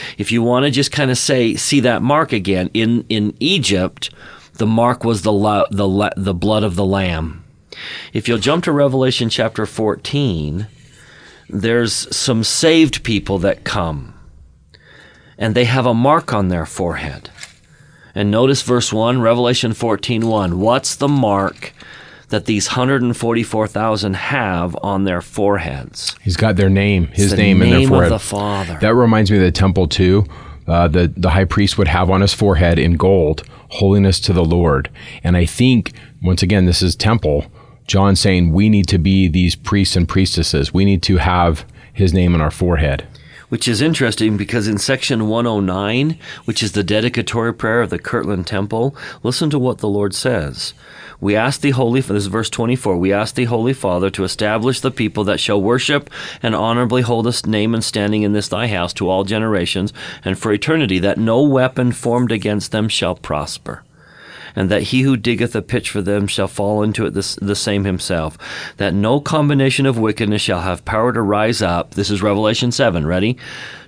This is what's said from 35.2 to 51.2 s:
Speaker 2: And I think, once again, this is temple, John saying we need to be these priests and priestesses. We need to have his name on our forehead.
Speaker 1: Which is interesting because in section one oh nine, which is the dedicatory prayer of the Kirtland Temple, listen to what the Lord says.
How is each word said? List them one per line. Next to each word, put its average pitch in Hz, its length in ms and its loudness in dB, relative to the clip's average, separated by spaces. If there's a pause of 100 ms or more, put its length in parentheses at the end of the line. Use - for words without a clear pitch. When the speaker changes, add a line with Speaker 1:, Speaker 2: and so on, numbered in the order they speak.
Speaker 2:
And 90 120 2
I 85 100 2
think, 123 480 2 (280)
once 90 220 2
again, 92 220 4
this 87 140 2
is 90 140 0
temple, 78 520 0 (400)
John 98 280 4
saying 90 380 2
we 101 160 4
need 101 180 4
to 98 120 0
be 95 280 4
these 87 300 2
priests 98 400 0
and 87 120 2
priestesses. 85 640 0
We 95 120 2
need 98 180 2
to 92 140 2
have 85 480 2 (280)
his 90 220 2
name 90 220 4
on 80 40 2
our 76 120 0
forehead. 76 520 0 (440)
Speaker 1:
Which - 180 -4
is 117 160 0
interesting 113 540 0
because 104 320 -2
in 104 100 -2
section 123 480 -2
one 117 180 0
oh 110 140 0
nine, 104 580 -2 (280)
which 113 180 -4
is 104 80 -2
the 101 140 -2
dedicatory 117 680 -2
prayer 117 300 0
of 95 80 -2
the 87 80 -4
Kirtland 95 480 -4
Temple, 110 480 -2 (300)
listen 143 260 0
to 147 80 0
what 123 200 -2
the 107 100 -4
Lord 101 260 0
says. 80 580 -4 (480)